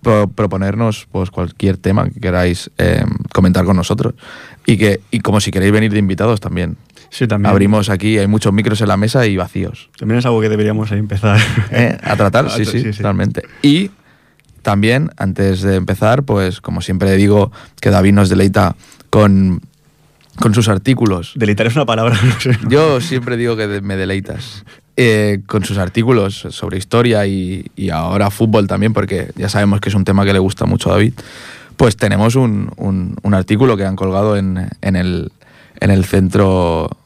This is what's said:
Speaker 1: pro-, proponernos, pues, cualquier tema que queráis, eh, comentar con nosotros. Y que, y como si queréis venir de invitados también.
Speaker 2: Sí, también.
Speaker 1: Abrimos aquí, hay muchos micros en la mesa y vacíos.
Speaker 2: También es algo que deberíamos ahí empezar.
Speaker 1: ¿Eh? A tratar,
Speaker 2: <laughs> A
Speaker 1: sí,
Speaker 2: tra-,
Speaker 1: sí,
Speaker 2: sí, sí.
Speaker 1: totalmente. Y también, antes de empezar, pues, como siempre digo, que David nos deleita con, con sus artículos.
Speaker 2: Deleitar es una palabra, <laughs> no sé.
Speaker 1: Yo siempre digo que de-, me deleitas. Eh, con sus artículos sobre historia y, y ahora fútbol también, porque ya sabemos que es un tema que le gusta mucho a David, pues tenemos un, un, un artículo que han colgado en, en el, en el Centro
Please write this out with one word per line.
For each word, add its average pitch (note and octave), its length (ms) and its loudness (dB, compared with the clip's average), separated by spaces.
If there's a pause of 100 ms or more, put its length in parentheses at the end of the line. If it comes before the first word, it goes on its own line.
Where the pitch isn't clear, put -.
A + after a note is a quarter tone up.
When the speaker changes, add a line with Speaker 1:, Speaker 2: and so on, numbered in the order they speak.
Speaker 1:
pro-, G#2 240 2
proponernos, G2 840 -4
pues, F#2 180 -4
cualquier F#2 460 -2
tema - 340 0
que - 80 -16
queráis, F2+ 580 -2
eh, F2 280 0 (280)
comentar F#2 320 2
con F#2+ 120 2
nosotros. - 380 -2 (520)
Y G#2 120 2
que, G2+ 220 2 (120)
y A#2 80 -2
como G#2 200 0
si G2+ 120 -4
queréis F#2+ 180 2
venir G#2+ 220 2
de G#2 80 0
invitados G2+ 400 0
también. F2+ 360 -6 (340)
Speaker 2:
Sí, - 160 -4
también. G2+ 240 0
Speaker 1:
Abrimos G2+ 400 2
aquí, G#2+ 260 0
hay G2+ 100 2
muchos G#2 280 2
micros G#2+ 260 0
en G#2 80 0
la G2 80 2
mesa A#2 300 0
y G2+ 100 0
vacíos. G2 640 -8
Speaker 2:
También A2 200 -2
es B2 60 0
algo A#2+ 160 2
que A2 80 0
deberíamos G#2+ 440 -2
ahí G2+ 60 -2
empezar. G#2 400 2 (320)
Speaker 1:
¿Eh? A2+ 320 0
A - 140 -2
tratar, G#2+ 300 2
Speaker 2:
<laughs> - 0 -
A - 40 -4
Speaker 1:
sí, A2 120 -4
Speaker 2:
tra-, G#2 80 -4
Speaker 1:
sí, A#2 100 -2
Speaker 2:
sí, A2 120 -4
sí. G2+ 60 -8
Speaker 1:
totalmente. G#2 440 -2 (180)
Y F3 300 2 (720)
también, A2 560 2
antes F#2+ 420 0
de F#2+ 160 0
empezar, G#2+ 460 0
pues, G2 400 -2
como F2 180 -6
siempre F#2+ 360 0
digo, G2+ 360 4 (300)
que - 80 2
David G2 240 4
nos G2 160 4
deleita F#2+ 460 2 (340)
con, G2 500 4 (800)
con A2 140 2
sus A2 140 2
artículos. G#2 680 -2
Speaker 2:
Deleitar G#2+ 300 0
es A#2 100 0
una D3+ 80 2
palabra, A2+ 360 0
<laughs> G#2 40 2
no B2 160 2
sé. A#2+ 180 0 (100)
Speaker 1:
Yo C#3+ 340 2
siempre B2 340 -4
digo A#2 200 -2
que G#2+ 100 -4
de-, G2+ 160 -4
me G2 140 -6
deleitas. F#2+ 680 -6 (320)
Eh, G#2+ 500 2
con G#2 180 -2
sus G2 120 -6
artículos G2+ 760 -2
sobre F2 280 -8
historia A2+ 480 0
y, F#2+ 500 -6
y F#2+ 140 -4
ahora F2+ 400 -2
fútbol G#2+ 360 2
también, G2+ 280 -2
porque F#2+ 420 -4
ya G2+ 140 -6
sabemos G2+ 300 0
que G2+ 100 -4
es G2+ 40 -2
un F#2+ 100 2
tema G2 200 2
que G2 80 2
le G2 60 2
gusta F#2+ 260 0
mucho F#2 260 0
a F#2 40 2
David, A2 200 2 (600)
pues A#2+ 200 2
tenemos G#2+ 400 0
un, G#2+ 400 0
un, F#2+ 460 -4
un G2+ 120 0
artículo G#2+ 420 2
que G2 80 -2
han F#2+ 120 -4
colgado G2 400 0
en, F#2+ 340 -4 (100)
en F#2+ 160 -2
el, F2+ 360 -2 (480)
en G2 100 2
el F#2+ 140 4
Centro F#2 840 0 (160)